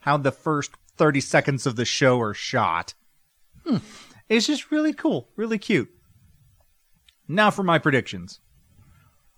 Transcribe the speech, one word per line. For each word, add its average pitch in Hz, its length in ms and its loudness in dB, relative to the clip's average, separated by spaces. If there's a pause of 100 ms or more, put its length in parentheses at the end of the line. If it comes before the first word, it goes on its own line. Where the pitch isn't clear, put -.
how 143 160 0
the 139 160 0
first 147 400 -4 (240)
thirty 147 240 4
seconds 139 460 0
of 120 100 -2
the 120 80 -2
show 123 360 2
are 107 140 -4
shot. 87 600 -2 (720)
Hmm. 269 140 0 (500)
It's 220 180 2
just - 240 -4
really 302 220 0
cool, 226 440 -4
really 220 220 -4
cute. 160 300 -2 (1400)
Now 208 240 2
for 196 120 -4
my 170 160 2
predictions. 104 600 -2 (960)